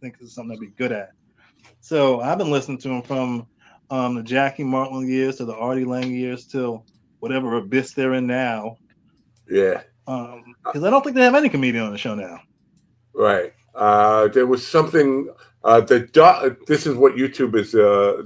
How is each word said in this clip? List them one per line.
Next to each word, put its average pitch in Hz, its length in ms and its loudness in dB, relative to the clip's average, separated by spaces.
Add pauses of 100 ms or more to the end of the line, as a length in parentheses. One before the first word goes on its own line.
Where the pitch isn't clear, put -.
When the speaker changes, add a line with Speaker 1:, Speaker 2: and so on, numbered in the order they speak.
Speaker 1:
think 123 180 -18
this 120 120 -20
is - 40 -20
something 117 220 -16
I'd 107 40 -18
be 101 160 -18
good 127 140 -6
at." 101 200 -10 (720)
So 135 420 0
I've 156 160 -4
been 175 120 -4
listening 139 280 -4
to 135 100 -12
him 123 140 -6
from, 123 440 -6 (440)
um, 123 260 -4
the 113 80 -8
Jackie 135 400 -2
Martling 131 440 -4
years 131 280 -2
to 127 80 -10
the 117 100 -8
Artie 127 300 -4
Lang 127 260 -6
years 123 360 -8
till 120 380 -6 (360)
whatever 127 360 -4
abyss 117 380 -4
they're 131 180 -2
in 127 140 -2
now. 117 500 -6 (720)
Speaker 2:
Yeah. 95 320 0 (260)
Speaker 1:
Um, 120 380 -12 (180)
'cause 147 220 -6
I 196 60 0
don't 269 120 4
think 269 140 -4
they 254 60 4
have 247 120 6
any 294 140 4
comedian 117 380 -2
on 104 60 -8
the 101 40 -10
show 107 180 -8
now. 92 240 -12 (760)
Speaker 2:
Right. 101 400 0 (200)
Uh, 107 540 4
there 127 180 2
was 127 200 0
something, 156 640 0 (340)
uh, 113 160 8
the 120 200 4
do-, 147 560 6 (100)
this 147 200 -2
is 139 100 -2
what 127 180 6
YouTube 127 420 -2
is, 104 180 -2
uh, 101 520 4